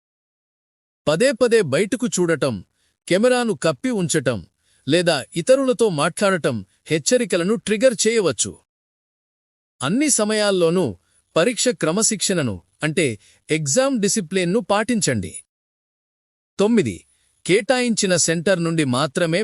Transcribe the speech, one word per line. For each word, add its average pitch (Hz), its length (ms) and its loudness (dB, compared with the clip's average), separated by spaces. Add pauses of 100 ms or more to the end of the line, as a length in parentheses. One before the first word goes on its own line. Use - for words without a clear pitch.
(1080)
పదే 175 240 2
పదే 233 300 2
బయటకు 190 460 -2
చూడటం, 160 460 -2 (540)
కెమెరాను 233 540 2
కప్పి 165 300 -2
ఉంచటం, 147 480 -2 (480)
లేదా 165 300 2 (180)
ఇతరులతో 247 540 2
మాట్లాడటం 165 680 0 (320)
హెచ్చరికలను 185 680 0
ట్రిగ్గర్ 220 440 0
చేయవచ్చు. 190 520 0 (1300)
అన్ని 247 280 0
సమయాల్లోనూ 202 760 0 (500)
పరీక్ష 208 340 0
క్రమశిక్షణను 170 880 -2 (280)
అంటే 156 220 0 (440)
ఎగ్జామ్ 160 500 0
డిసిప్లిన్‌ను 190 640 -2
పాటించండి. 170 680 -2 (1300)
తొమ్మిది, 190 380 2 (480)
కేటాయించిన 220 680 0
సెంటర్ 170 440 0
నుండి 165 260 0
మాత్రమే 160 580 0